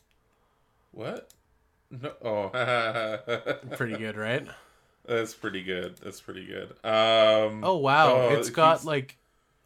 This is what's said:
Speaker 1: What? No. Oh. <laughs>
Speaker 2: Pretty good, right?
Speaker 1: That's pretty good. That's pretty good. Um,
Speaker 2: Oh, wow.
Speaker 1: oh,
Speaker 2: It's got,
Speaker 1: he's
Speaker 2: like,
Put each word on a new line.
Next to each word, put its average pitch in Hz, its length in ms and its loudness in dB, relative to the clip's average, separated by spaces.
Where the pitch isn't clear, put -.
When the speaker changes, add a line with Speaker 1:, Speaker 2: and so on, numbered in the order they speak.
Speaker 1:
What? 175 400 -12
No. 135 220 -12
Oh. 113 1300 -4
<laughs> 139 80 -10
Speaker 2:
Pretty 110 200 -4
good, 110 180 -8
right? 117 300 -4
Speaker 1:
That's 113 260 -4
pretty 95 300 -8
good. 90 340 -8
That's - 240 -16
pretty 92 240 -16
good. 95 240 -12
Um, 110 800 4
Speaker 2:
Oh, 180 140 0
wow. 135 520 4
Speaker 1:
oh, - 60 -
Speaker 2:
It's 120 160 -4
got, 160 260 4
Speaker 1:
he's - 80 -12
Speaker 2:
like, 143 320 -4